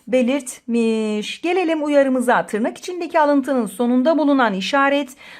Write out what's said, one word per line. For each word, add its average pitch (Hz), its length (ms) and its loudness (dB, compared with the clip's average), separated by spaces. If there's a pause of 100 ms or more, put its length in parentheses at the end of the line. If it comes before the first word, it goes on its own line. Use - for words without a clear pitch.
belirtmiş. 226 1300 -2
Gelelim 330 440 -2
uyarımıza. 254 600 2
Tırnak 220 320 -4
içindeki 349 420 -2
alıntının 277 460 2
sonunda 254 520 0
bulunan 277 360 2
işaret, 277 540 0 (320)